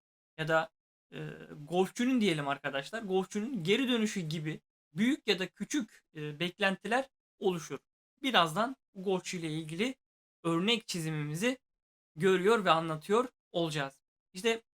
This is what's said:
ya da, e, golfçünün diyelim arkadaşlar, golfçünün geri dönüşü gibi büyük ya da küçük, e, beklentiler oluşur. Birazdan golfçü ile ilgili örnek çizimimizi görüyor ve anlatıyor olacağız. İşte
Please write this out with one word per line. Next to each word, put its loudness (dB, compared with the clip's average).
ya -4
da, 2
e, -10
golfçünün 0
diyelim 2
arkadaşlar, -4
golfçünün -2
geri 2
dönüşü 0
gibi -6
büyük 0
ya 2
da -2
küçük, -6
e, -8
beklentiler 0
oluşur. -2
Birazdan 2
golfçü -4
ile -4
ilgili -4
örnek 0
çizimimizi -2
görüyor 4
ve 4
anlatıyor 2
olacağız. -2
İşte 0